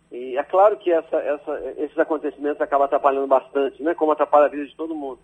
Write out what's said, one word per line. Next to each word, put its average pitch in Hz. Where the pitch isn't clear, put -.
e 123
é 139
claro 196
que 175
essa, 160
essa, 143
esses 147
acontecimentos 147
acabam 143
atrapalhando 139
bastante, 135
né? 165
Como 156
atrapalha 147
a 135
vida 143
de 131
todo 160
mundo. 135